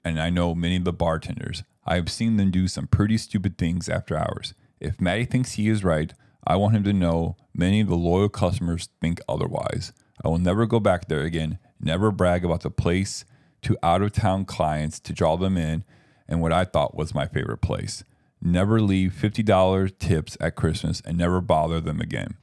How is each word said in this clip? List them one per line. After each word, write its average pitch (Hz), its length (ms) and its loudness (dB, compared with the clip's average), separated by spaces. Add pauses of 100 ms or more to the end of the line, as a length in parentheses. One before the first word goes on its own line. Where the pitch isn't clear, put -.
and 80 160 -2
I 82 100 0
know 87 240 2
many 85 220 0
of 90 80 -2
the 87 80 0
bartenders. 82 680 -4 (220)
I 85 120 0
have 85 140 -2
seen 113 260 0
them 98 140 4
do 92 180 2
some - 180 -6
pretty 107 320 4
stupid 98 400 -4
things 87 300 -2
after 85 280 -4
hours. - 380 -6 (260)
If - 200 -6
Matty 92 240 0
thinks 127 280 -2
he 107 160 0
is 107 160 2
right, 80 280 0 (340)
I 82 100 2
want 104 200 4
him 101 80 2
to 101 80 2
know 85 440 2 (180)
many 98 260 2
of 104 80 2
the 92 80 2
loyal 87 320 2
customers 87 600 -2 (120)
think 87 280 -2
otherwise. - 640 -4 (320)
I - 40 0
will 82 100 2
never 95 280 2
go 113 140 2
back 95 280 0
there 76 140 0
again, 80 360 -4 (220)
never 92 300 2
brag 90 340 2
about 82 160 0
the 76 100 -6
place 92 540 -2 (380)
to 107 200 0
out-of-town 95 600 2
clients 78 560 -2
to - 120 -12
draw 80 240 2
them 95 200 0
in, 80 280 -2 (440)
and 82 120 0
what 82 120 0
I 90 120 4
thought 73 320 -2
was 76 180 -6
my 71 120 -2
favorite - 360 -6
place. - 420 -6 (360)
Never 98 400 2
leave 95 340 2
fifty 110 280 -2
dollar 95 460 4
tips 80 520 -2
at 80 140 -2
Christmas 80 500 -2
and 85 140 -4
never 87 220 2
bother 80 400 2
them 80 200 -4
again. 62 420 -6